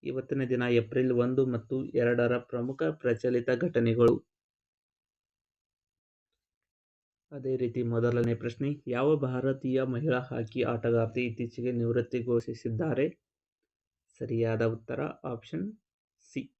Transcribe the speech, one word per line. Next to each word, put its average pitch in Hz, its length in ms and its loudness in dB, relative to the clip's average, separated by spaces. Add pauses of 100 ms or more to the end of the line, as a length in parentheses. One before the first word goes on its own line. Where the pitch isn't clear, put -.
ಇವತ್ತಿನ 131 420 -4
ದಿನ 123 180 0
ಏಪ್ರಿಲ್ 120 500 2
ಒಂದು 127 340 4
ಮತ್ತು 131 380 -2
ಎರಡರ 120 540 2
ಪ್ರಮುಖ 127 440 -6
ಪ್ರಚಲಿತ 123 680 0
ಘಟನೆಗಳು. 120 720 4 (3000)
ಅದೇ 131 240 -4
ರೀತಿ 123 260 -2
ಮೊದಲನೇ 117 520 2
ಪ್ರಶ್ನೆ, 135 520 -6
ಯಾವ 135 300 2
ಭಾರತೀಯ 131 680 -2
ಮಹಿಳಾ 127 380 0
ಹಾಕಿ 123 420 -4
ಆಟಗಾರ್ತಿ 117 640 0
ಇತ್ತೀಚೆಗೆ 120 460 -4
ನಿವೃತ್ತಿ 120 520 0
ಘೋಷಿಸಿದ್ದಾರೆ? 120 840 0 (1120)
ಸರಿಯಾದ 113 440 -2
ಉತ್ತರ 113 400 -4
ಆಪ್ಷನ್ 156 720 -8 (480)
ಸಿ. - 220 -10 (180)